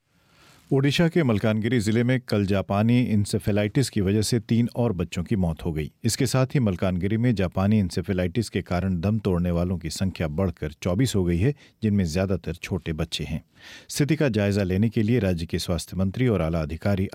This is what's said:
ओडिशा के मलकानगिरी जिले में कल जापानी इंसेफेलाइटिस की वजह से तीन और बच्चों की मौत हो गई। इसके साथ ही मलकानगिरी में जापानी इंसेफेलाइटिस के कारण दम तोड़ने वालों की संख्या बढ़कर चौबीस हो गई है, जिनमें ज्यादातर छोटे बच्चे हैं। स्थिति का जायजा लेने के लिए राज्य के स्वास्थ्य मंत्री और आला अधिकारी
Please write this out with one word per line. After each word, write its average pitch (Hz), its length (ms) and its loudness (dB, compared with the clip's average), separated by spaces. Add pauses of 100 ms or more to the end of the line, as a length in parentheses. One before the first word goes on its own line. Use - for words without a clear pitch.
(720)
ओडिशा 143 360 4
के 165 160 2
मलकानगिरी 110 560 2
जिले 110 240 2
में 127 180 2
कल 104 240 0
जापानी 101 580 2
इंसेफेलाइटिस 104 840 0
की 107 120 -2
वजह 101 200 2
से 117 200 0
तीन 117 340 2
और 120 180 0
बच्चों 87 300 -4
की 110 120 -2
मौत 85 300 -2
हो 85 60 -2
गई। 76 200 -6 (120)
इसके 120 220 0
साथ 127 300 0
ही 143 40 2
मलकानगिरी 95 580 0
में 123 180 2
जापानी 98 440 2
इंसेफेलाइटिस 92 720 -2
के 95 120 -2
कारण 90 400 -2
दम 107 180 0
तोड़ने 90 320 0
वालों 87 260 0
की 82 120 -8
संख्या 87 400 -4
बढ़कर 78 440 -4
चौबीस 104 420 -2
हो 95 80 2
गई 87 140 2
है, 131 160 2 (300)
जिनमें 104 220 2
ज्यादातर 87 500 -2
छोटे 85 380 -6
बच्चे 80 300 -6
हैं। 80 200 -6 (460)
स्थिति 151 260 0
का 147 140 2
जायजा 101 340 2
लेने 95 260 2
के 110 140 0
लिए 120 160 2
राज्य 90 260 0
के 87 140 -4
स्वास्थ्य 87 380 -4
मंत्री 95 300 0
और 95 140 2
आला 82 200 0
अधिकारी 92 540 -2